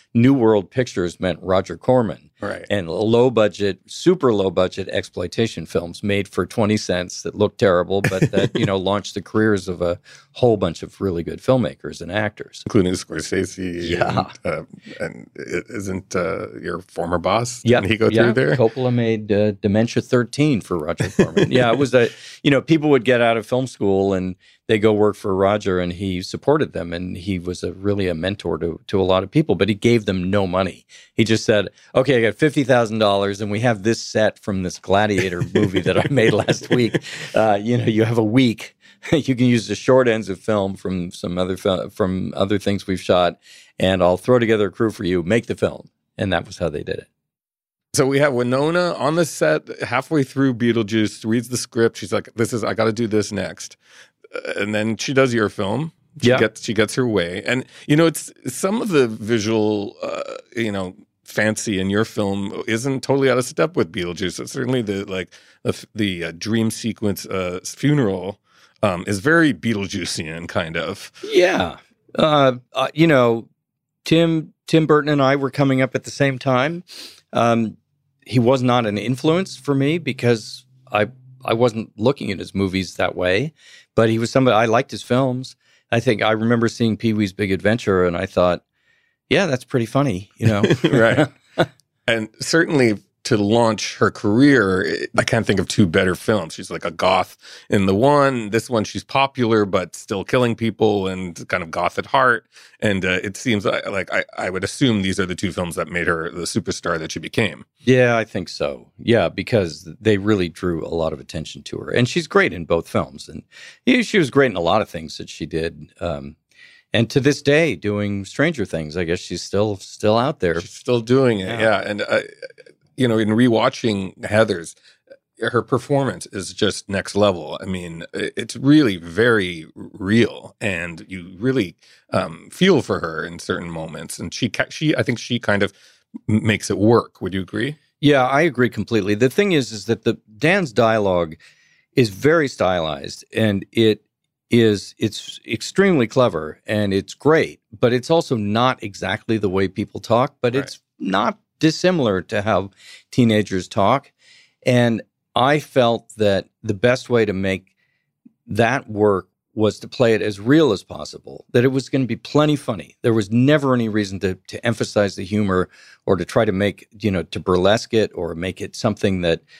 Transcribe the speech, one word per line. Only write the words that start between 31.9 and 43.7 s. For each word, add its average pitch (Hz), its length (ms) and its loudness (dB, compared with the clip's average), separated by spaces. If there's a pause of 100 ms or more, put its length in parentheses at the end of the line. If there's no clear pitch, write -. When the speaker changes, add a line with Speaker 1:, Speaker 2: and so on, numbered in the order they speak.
Speaker 1:
"Okay, 131 240 4
I - 40 4
got 107 120 2
fifty 147 300 0
thousand 117 340 2
dollars, 101 420 2
and 107 80 -4
we 104 120 -2
have 113 240 0
this 113 180 0
set - 380 0
from 95 240 -4
this 90 160 -8
Gladiator 95 600 0 (120)
movie 101 280 0
that 87 140 0
I 104 140 0
made 123 220 4
last 104 380 -2
week. 120 240 2 (240)
Speaker 2:
<laughs> - 180 -12
Speaker 1:
Uh, 107 260 4
you 120 160 0
know, 117 60 -2
you 110 200 2
have 117 140 0
a 113 60 4
week. 117 520 0 (240)
<laughs> - 120 -6
You 135 240 2
can 127 100 4
use 117 220 2
the 101 80 -4
short 127 320 4
ends 110 200 0
of 95 120 -8
film 98 340 0
from 92 380 -6
some 87 260 -6
other 92 180 -2
fil-, 92 340 -2
from 92 440 -2
other 98 240 0
things 101 300 -4
we've 92 120 -4
shot, 87 380 2 (400)